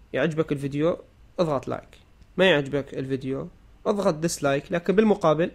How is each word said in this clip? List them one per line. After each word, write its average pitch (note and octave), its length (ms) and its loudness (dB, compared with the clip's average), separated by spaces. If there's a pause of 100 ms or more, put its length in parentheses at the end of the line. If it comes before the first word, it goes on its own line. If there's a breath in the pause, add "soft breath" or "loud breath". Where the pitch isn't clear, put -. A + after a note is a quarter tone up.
(120)
يعجبك D#3 400 0
الفيديو، C#3+ 460 -2 (400)
اضغط C#3+ 300 -2
لايك. - 300 -10 (380)
ما F#3 140 6
يعجبك C#3 440 0
الفيديو، C3+ 540 -6 (380)
اضغط G3+ 280 0
ديسلايك، D3+ 580 -2
لكن F3 240 0
بالمقابل F#3+ 580 4